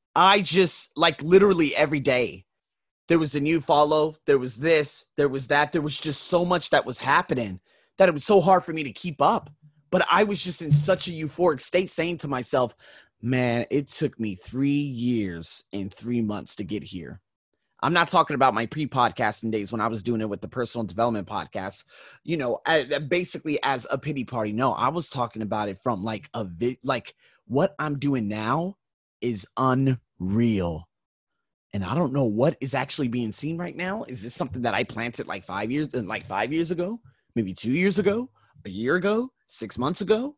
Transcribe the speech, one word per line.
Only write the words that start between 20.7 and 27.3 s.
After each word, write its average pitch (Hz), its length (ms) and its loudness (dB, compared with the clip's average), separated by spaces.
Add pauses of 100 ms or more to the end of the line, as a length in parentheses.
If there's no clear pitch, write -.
development 104 440 -2
podcast, 95 560 -8 (400)
you 170 120 -4
know, 123 300 -2
I, 156 140 4 (120)
I 143 60 0
basically 156 640 -4
as 131 260 -2
a 139 80 -2
pity 139 280 -4
party. 110 280 -4
No, 120 200 2
I 120 160 0
was 165 200 -4
talking 120 320 -4
about 107 280 -4
it 98 100 -8
from, 107 240 -2
like, 110 320 -6
a 113 100 -6
vi-, 98 380 -4
like, 127 320 -4 (320)